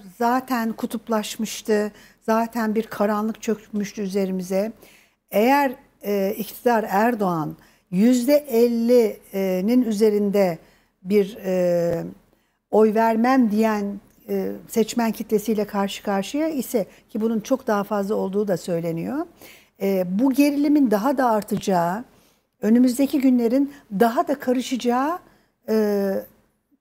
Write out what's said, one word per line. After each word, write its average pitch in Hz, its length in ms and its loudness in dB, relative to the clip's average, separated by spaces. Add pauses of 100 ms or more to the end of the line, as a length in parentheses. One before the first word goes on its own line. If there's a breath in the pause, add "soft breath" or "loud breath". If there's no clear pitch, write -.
(180)
zaten 233 560 -2
kutuplaşmıştı, 214 1160 -4 (300 soft breath)
zaten 226 540 -2
bir 220 80 0
karanlık 214 580 -2
çökmüştü 208 600 -6
üzerimize. 190 680 -4 (600 soft breath)
Eğer, 262 400 2 (340)
e, 202 320 -2
iktidar 226 520 -2
Erdoğan 190 680 0 (360 soft breath)
yüzde 240 460 4
ellinin 233 1400 2
üzerinde 202 760 2 (460 soft breath)
bir, 196 420 0
e, 175 580 0 (680)
oy 214 220 4
vermem 226 580 2
diyen, 208 480 -2 (300)
e, 196 220 -4 (160)
seçmen 226 440 0
kitlesiyle 214 560 -2
karşı 202 360 -4
karşıya 214 460 -2
ise 247 380 -4 (220 soft breath)
ki 220 120 -6
bunun 226 180 -2
çok - 280 -4
daha 202 160 0
fazla 202 320 -4
olduğu 196 320 -2
da 185 100 0
söyleniyor. 170 680 -6 (560 loud breath)
E, 196 220 0 (160)
bu 262 140 2
gerilimin 285 580 4
daha 233 260 0
da 254 120 2
artacağı, 202 760 0 (580 soft breath)
önümüzdeki 254 600 2
günlerin 254 520 2 (260 loud breath)
daha 233 280 2
da 285 120 -4
karışacağı, 254 800 -2 (500 soft breath)
e, 208 560 0 (560)